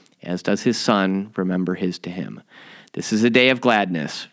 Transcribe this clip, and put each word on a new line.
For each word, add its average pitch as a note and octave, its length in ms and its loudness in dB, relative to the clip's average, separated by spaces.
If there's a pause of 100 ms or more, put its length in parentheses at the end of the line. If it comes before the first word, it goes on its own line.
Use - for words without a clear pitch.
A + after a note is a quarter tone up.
(220)
as F2+ 200 -6
does G2+ 200 -2
his A#2+ 160 0
Son G2 580 0
remember F#2 380 -2
his F2+ 240 -4
to - 120 -12
him. C#2+ 320 -12 (520)
This - 180 -6
is A2 100 2
a A#2+ 60 4
day B2+ 220 6
of B2 100 0
gladness, F#2+ 720 0